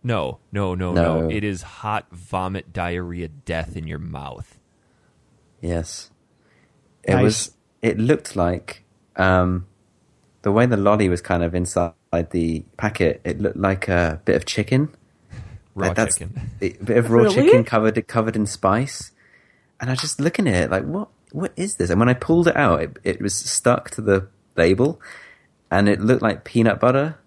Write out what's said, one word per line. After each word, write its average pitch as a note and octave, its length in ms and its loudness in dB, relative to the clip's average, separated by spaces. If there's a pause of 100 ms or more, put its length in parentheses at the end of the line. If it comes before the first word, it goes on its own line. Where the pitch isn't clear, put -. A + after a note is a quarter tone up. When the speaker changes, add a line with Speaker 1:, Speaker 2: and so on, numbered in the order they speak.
Speaker 1:
No, F#2+ 360 -4 (120)
no, G2 240 -4
no, F2+ 180 -4
no, E2 280 2
Speaker 2:
No. E2 80 -2
Speaker 1:
It G2+ 140 -4
is G2 200 -4
hot - 480 -8
vomit, F#2 600 -8
diarrhea, F2 540 -6
death D#2 480 -8
in D#2+ 120 -10
your D#2+ 120 -10
mouth. C#2+ 600 -14 (1000)
Speaker 2:
Yes. E2+ 500 -6 (920)
It G2 100 2
Speaker 3:
Nice. F#2+ 100 4
Speaker 2:
was, - 280 0 (300)
it G#2+ 160 0
looked A#2+ 380 0
like, F2 480 -2 (320)
um, F#2 500 2 (800)
the G#2 80 2
way A#2 160 4
the A#2+ 100 0
lolly G2+ 320 2
was F2+ 120 0
kind F2 200 0
of E2+ 140 -2
inside F2 380 -2 (380)
the E2 320 -2 (140)
packet, - 460 0
it F2 180 -6
looked - 160 -2
like F#2+ 300 -2
a F2 380 0
bit - 100 2
of - 100 0
chicken. C3 440 0 (840)
Speaker 1:
Raw G2 140 -2
Speaker 2:
Like, F2 80 0
that's A2 240 0
Speaker 1:
chicken. - 320 -10 (100)
Speaker 2:
a G2 120 -4 (100)
bit A2+ 140 2
of A#2 120 2
raw A2+ 140 6
Speaker 4:
Really? G2+ 120 4
Speaker 2:
chicken D#4 280 6
covered, A2 440 0
covered A2 280 0
in G#2+ 100 0
spice. G#2+ 680 -2 (720)
And B2 80 -6
I C3 40 0
was C3 80 -4
just D3+ 200 -6
looking E3+ 260 0
at G2+ 160 2
it B1+ 80 -2
like, F#2+ 140 0
"What, F#3 240 -6 (240)
what E3 240 -6
is G3 180 -6
this?" F2 140 -2
And F2+ 100 2
when A#2 100 4
I B2+ 40 4
pulled E3+ 340 2
it - 80 2
out, E2+ 260 2
it, - 220 -8
it - 180 -4
was G2 140 -2
stuck - 560 0
to - 100 -10
the G2 260 2 (280)
label, F#2+ 460 2 (680)
and G2+ 200 4
it F#2+ 100 2
looked A2+ 220 2
like - 240 -2
peanut A2+ 340 2
butter. C3+ 460 2